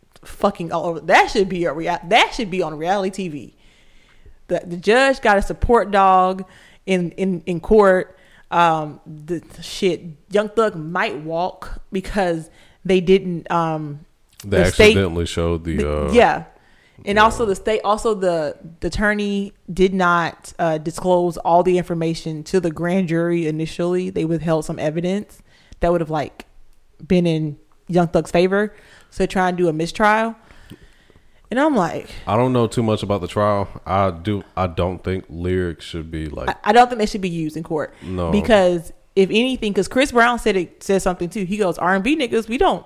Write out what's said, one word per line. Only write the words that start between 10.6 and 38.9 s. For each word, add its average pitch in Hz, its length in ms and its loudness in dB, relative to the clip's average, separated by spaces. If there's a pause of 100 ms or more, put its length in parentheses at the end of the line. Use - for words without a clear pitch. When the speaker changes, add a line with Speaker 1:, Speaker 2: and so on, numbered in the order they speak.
Speaker 1:
might 180 460 -4
walk 165 600 -6 (100)
because 185 580 -2 (360)
they 190 160 4
didn't, 180 500 0
um, 156 540 -4 (380)
Speaker 2:
They 98 200 2
Speaker 1:
the 92 80 2
state - 180 6
Speaker 2:
accidentally 85 360 2
showed 85 380 -2
the, 80 140 -4
Speaker 1:
the, 73 300 -2
Speaker 2:
uh, 71 40 0
Speaker 1:
yeah. 175 320 4 (600)
And 202 100 -2
Speaker 2:
yeah. 214 80 6
Speaker 1:
also 226 220 2
the 196 100 0
state, 220 280 -2
also 214 300 0
the, 170 420 -2 (260)
the 180 80 -6
attorney 202 640 -2 (200)
did 190 200 4
not, 175 680 0
uh, 160 180 0
disclose 175 600 0
all 175 260 2
the 180 160 2
information 165 640 -4
to 190 160 0
the 170 100 -2
grand 175 380 -2
jury 170 400 0
initially. 175 640 -2
They 170 140 -2
withheld 160 400 -2
some 165 120 -6
evidence 170 640 -4 (380)
that 175 120 2
would 175 100 2
have, 156 100 -6
like, - 340 -6 (600)
been 180 200 4
in 156 320 0 (300)
Young 170 220 2
Thug's 160 200 0
favor. 190 460 2 (340)
So - 140 -4
they 185 40 0
try 185 220 0
and 180 80 -4
do 180 100 2
a 160 60 0
mistrial. 214 600 0 (1160)
And 233 80 -2
I'm 302 160 2
like, 165 340 -2 (160)
Speaker 2:
I - 100 0
don't 127 160 2
know 120 140 2
too 120 160 -2
much 110 220 0
about 101 180 -2
the 87 60 -6
trial. 104 400 0 (180)
I 95 240 2
do, 90 340 -4 (140)
I 92 80 0
don't 87 380 -4
think 95 260 -4
lyrics 87 560 -4
should 80 240 -10
be, 78 180 -6
like, - 220 -8
Speaker 1:
I, - 60 -6 (140)
I 214 40 4
don't 247 140 8
think 247 100 -6
they 214 80 0
should 208 160 -4
be 185 80 -2
used 160 280 -4
in 165 60 -6
court. 156 380 -6
Speaker 2:
No. 165 300 -4
Speaker 1:
Because 190 600 2 (240)